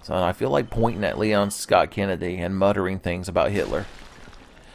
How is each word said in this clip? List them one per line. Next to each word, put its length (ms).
So 120
I 180
feel 180
like 200
pointing 340
at 140
Leon 320
Scott 400
Kennedy 480
and 180
muttering 420
things 300
about 220
Hitler. 360